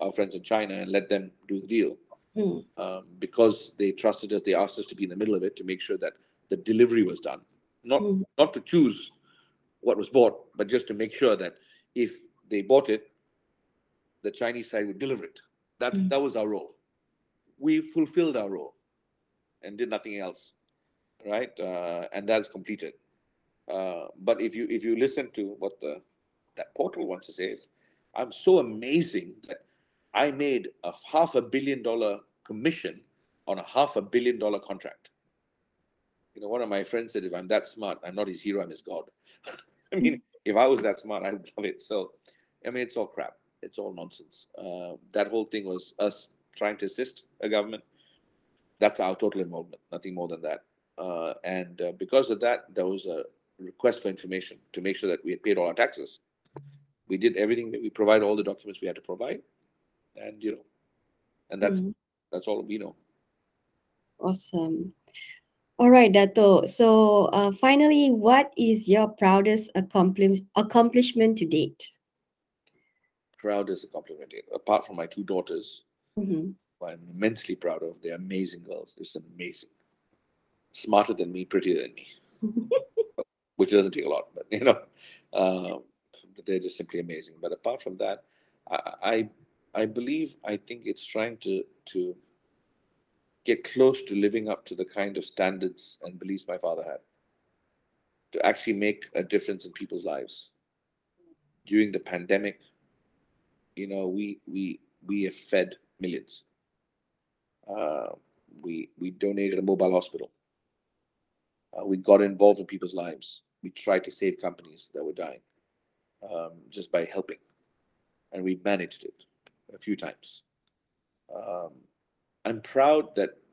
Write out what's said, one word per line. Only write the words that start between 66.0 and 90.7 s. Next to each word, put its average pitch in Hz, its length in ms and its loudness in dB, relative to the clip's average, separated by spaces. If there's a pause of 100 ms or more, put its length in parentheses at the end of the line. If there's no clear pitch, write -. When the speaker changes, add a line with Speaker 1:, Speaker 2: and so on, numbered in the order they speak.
Speaker 2:
Dato'. 196 540 8
So, 220 600 8
uh, 202 260 2
finally, 285 580 6
what 240 460 6
is 226 320 2
your 214 200 6
proudest 208 640 4
accompli-, 190 720 4 (100)
accomplishment 233 800 4
to 185 80 0
date? 156 440 -2 (1500)
Speaker 1:
Proudest 101 460 -2
accomplishment, 76 480 -14 (220)
apart - 320 2
from 95 100 -14
my 82 100 -4
two 98 180 -8
daughters, 90 600 -6 (320)
Speaker 2:
Mm-hmm. 190 340 -2 (280)
Speaker 1:
who 87 80 -12
I'm 82 140 -12 (120)
immensely 104 440 -2
proud 82 260 -4
of. 82 180 -8
They're 85 140 -10
amazing 92 480 -6
girls. - 320 -14
They're - 80 -16
just - 140 -14
amazing. 87 520 -14 (1000)
Smarter 104 420 2
than 90 200 -6
me, 92 120 -8
prettier 90 380 0
than 62 100 -12
me. - 140 -20 (340)
Speaker 2:
<laughs> 220 280 -4 (880)
Speaker 1:
Which 95 160 2
doesn't 98 180 6
take 80 140 -4
a 78 40 -4
lot, 73 240 -4
but, - 200 -14
you 107 80 -2
know, 127 200 6 (520)
uh, 92 460 0 (680)
they're 92 140 -2
just 90 160 -8
simply 87 240 -8
amazing. 82 420 -10
But 85 100 -6
apart 120 300 -6
from 92 140 -12
that, 104 260 -6 (480)
I, - 220 -6 (100)
I, 110 260 0 (540)
I 110 40 0
believe, 135 580 -4
I 104 120 -6
think 117 300 -12